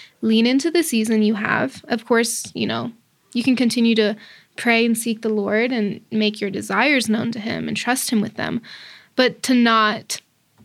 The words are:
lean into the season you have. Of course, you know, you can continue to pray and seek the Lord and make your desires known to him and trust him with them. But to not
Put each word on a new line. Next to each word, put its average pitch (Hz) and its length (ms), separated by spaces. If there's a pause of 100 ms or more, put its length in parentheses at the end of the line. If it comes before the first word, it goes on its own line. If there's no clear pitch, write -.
(220)
lean 226 240
into 269 240
the 339 120
season 220 400
you 214 120
have. 208 540
Of 233 180
course, 233 480
you 214 120
know, 226 260 (420)
you 240 80
can 254 140
continue 233 400
to 214 200 (400)
pray 233 280
and 233 140
seek 226 240
the 233 60
Lord 214 440
and 214 280 (120)
make 214 280
your 202 100
desires 214 580
known 226 240
to 233 80
him 214 280
and - 80
trust - 340
him 220 100
with - 140
them. 80 260 (560)
But 247 280
to 262 100
not 226 680 (440)